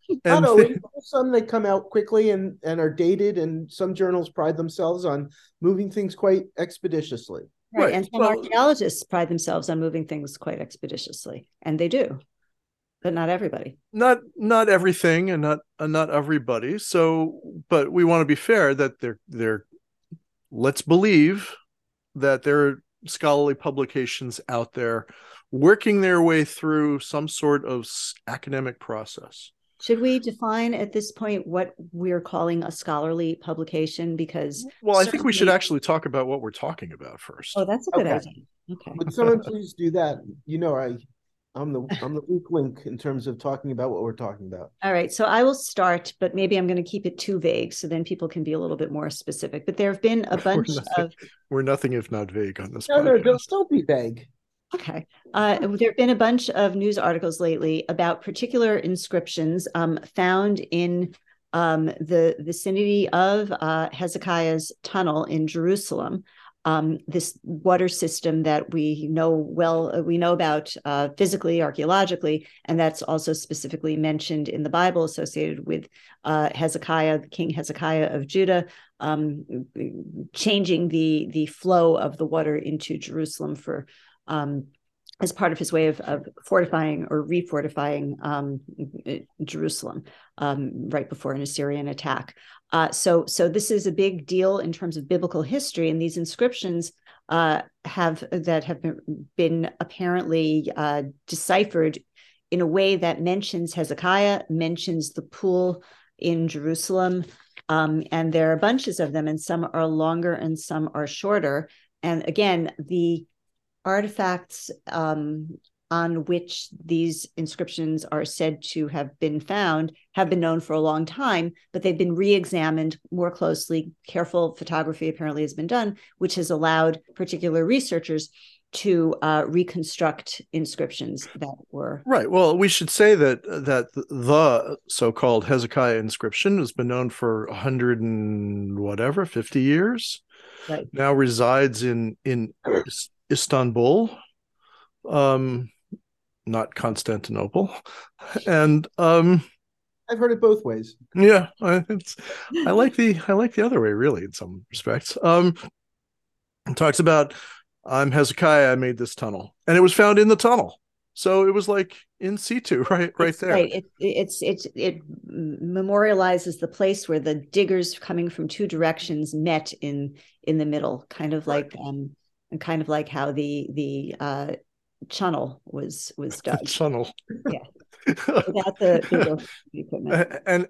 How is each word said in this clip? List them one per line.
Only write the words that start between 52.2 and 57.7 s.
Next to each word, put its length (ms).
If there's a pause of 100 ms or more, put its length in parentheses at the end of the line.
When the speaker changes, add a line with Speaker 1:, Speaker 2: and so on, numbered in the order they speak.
Speaker 1:
vague 300
on 140
this 160
Speaker 2:
No, 120
no, 120
Speaker 1:
podcast. 100
Speaker 2:
don't, 260
don't 200
be 140
vague. 440 (460)
Speaker 3:
Okay. 320 (280)
Uh, 260 (180)
there 140
have 40
been 140
a 60
bunch 340
of 260
news 220
articles 420
lately 480